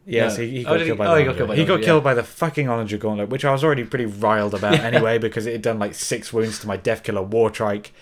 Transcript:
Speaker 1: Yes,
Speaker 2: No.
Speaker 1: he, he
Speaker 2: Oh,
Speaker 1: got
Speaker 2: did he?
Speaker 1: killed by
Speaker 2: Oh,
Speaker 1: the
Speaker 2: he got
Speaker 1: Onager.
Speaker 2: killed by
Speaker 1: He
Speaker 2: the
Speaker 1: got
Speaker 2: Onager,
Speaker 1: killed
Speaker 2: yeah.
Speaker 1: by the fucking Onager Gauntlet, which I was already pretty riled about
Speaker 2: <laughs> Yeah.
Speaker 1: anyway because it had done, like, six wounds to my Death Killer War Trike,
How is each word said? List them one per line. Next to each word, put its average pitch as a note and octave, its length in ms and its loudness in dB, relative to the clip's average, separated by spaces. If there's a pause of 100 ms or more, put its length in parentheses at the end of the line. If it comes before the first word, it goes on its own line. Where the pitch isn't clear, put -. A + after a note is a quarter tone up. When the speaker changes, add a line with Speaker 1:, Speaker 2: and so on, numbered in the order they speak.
(120)
Speaker 1:
Yes, A2+ 260 0
Speaker 2:
No. A#2 60 -2
Speaker 1:
he, A#2 60 -4
he B2+ 160 -6
Speaker 2:
Oh, C#3+ 40 -4
Speaker 1:
got D#3 80 4
Speaker 2:
did - 40 0
he? - 60 -2
Speaker 1:
killed A2 100 -2
by G#2 80 0
Speaker 2:
Oh, E3+ 80 4
Speaker 1:
the D#3 60 6
Speaker 2:
he C#3+ 60 6
got C3+ 60 0
Speaker 1:
Onager. - 60 -4
Speaker 2:
killed B2+ 120 0
by - 60 0
Speaker 1:
He D3+ 60 4
Speaker 2:
the D#3 60 2
Speaker 1:
got F#3+ 60 4
Speaker 2:
Onager, - 120 0
Speaker 1:
killed D#3 160 6
Speaker 2:
yeah. - 20 -4
Speaker 1:
by C3+ 120 4
the A#2 80 0
fucking D3 460 -2
Onager A2 280 -2
Gauntlet, G#2 320 -2
which C3+ 160 -4
I C#3 60 4
was C3+ 120 0
already C#3 200 2
pretty B2 220 -4
riled G#2 500 0
about G2+ 180 0
Speaker 2:
<laughs> D#3 40 6
Yeah. C#3 60 0
Speaker 1:
anyway A#2 360 2
because A2 260 -4
it A#2 80 -4
had A#2 80 -6
done, A2+ 180 0
like, G#2 140 -4
six - 400 -6
wounds A2 260 0
to - 80 -12
my G2 100 -4
Death A2 260 -2
Killer G2+ 180 -4
War G#2+ 300 2
Trike, G#2 500 -4